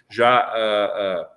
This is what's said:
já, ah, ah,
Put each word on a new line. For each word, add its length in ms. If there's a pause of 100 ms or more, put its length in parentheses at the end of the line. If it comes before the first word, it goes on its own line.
(100)
já, 300
ah, 800
ah, 40 (120)